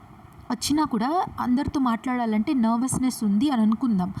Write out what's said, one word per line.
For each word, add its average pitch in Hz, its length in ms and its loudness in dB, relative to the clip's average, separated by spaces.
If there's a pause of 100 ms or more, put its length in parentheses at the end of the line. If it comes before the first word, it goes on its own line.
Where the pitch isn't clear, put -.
(520)
వచ్చినా 302 340 0
కూడా 277 400 0 (140)
అందరితో 247 400 0
మాట్లాడాలంటే 240 720 0
నర్వస్‌నెస్ 240 680 0
ఉంది 214 260 2
అని 240 120 2
అనుకుందాం. 214 580 2